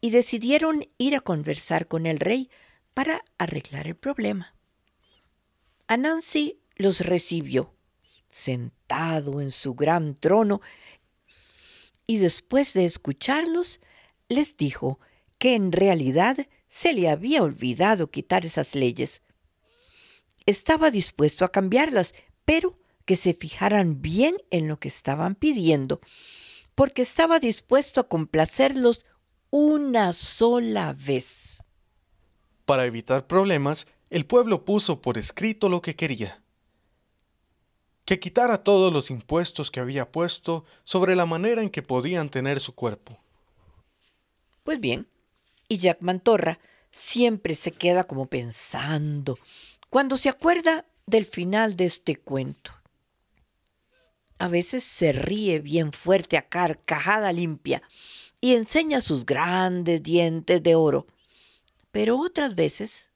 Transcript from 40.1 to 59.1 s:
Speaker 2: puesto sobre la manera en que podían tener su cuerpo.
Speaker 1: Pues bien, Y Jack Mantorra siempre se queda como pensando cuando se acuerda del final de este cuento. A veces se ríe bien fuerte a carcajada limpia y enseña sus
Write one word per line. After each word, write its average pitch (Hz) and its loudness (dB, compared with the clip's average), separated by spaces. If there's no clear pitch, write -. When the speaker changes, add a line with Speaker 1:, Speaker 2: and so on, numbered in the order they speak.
Speaker 2:
puesto 165 -4
sobre 185 2
la 180 2
manera 202 0
en 202 -4
que 147 -8
podían 147 -2
tener 139 -4
su - -10
cuerpo. 110 -8
Speaker 1:
Pues 294 -4
bien, 135 -4
Y 220 -2
Jack 175 2
Mantorra 180 2
siempre 220 0
se 165 -6
queda 175 2
como 135 -6
pensando 139 -6
cuando 269 0
se 269 0
acuerda 330 0
del 214 2
final 196 -2
de 185 2
este 165 -4
cuento. 135 -8
A 180 -4
veces 175 -2
se 156 0
ríe 190 -2
bien 147 -2
fuerte 175 0
a 147 -2
carcajada 180 -2
limpia 165 -4
y 247 6
enseña 294 0
sus 135 -2